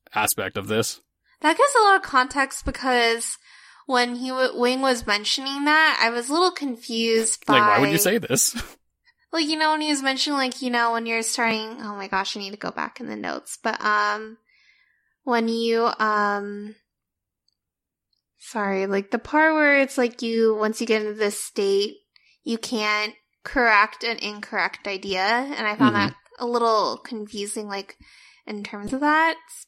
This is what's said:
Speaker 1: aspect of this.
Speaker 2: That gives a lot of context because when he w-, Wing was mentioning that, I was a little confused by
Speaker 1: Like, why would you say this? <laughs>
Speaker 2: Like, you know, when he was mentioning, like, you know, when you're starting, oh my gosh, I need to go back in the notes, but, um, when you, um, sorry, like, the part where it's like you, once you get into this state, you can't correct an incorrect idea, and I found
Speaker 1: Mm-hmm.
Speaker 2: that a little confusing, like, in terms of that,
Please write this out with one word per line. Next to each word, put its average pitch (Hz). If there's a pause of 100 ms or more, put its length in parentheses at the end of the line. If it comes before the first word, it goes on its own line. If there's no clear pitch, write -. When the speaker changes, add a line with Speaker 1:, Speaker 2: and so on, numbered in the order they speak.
(140)
Speaker 1:
aspect 104
of 101
this. 107 (400)
Speaker 2:
That 320
gives 539
a 453
lot 392
of 381
context 269
because 240 (480)
when 247
he 254
w-, 254
Wing 254
was 254
mentioning 269
that, 302
I 226
was 240
a 285
little 359
confused 226
by -
Speaker 1:
Like, -
why 208
would 139
you -
say 196
this? -
<laughs> - (560)
Speaker 2:
Like, 330
you 311
know, 311
when 311
he 302
was 285
mentioning, 269
like, 254
you 254
know, 233
when 226
you're 226
starting, 226
oh 208
my 196
gosh, 196
I 208
need 196
to 208
go -
back -
in 240
the 220
notes, -
but, -
um, 214 (880)
when 233
you, 226 (140)
um, 208 (1600)
sorry, 196
like, 196
the 233
part 311
where 294
it's 269
like 240
you, 226
once 214
you 226
get 220
into 214
this 208
state, 202 (480)
you 226
can't 214 (280)
correct 220
an 226
incorrect 208
idea, 196
and 240
I 208
found 214
Speaker 1:
Mm-hmm. 202
Speaker 2:
that - (240)
a 240
little 226
confusing, 208
like, 196 (500)
in 208
terms 208
of 262
that, 311 (320)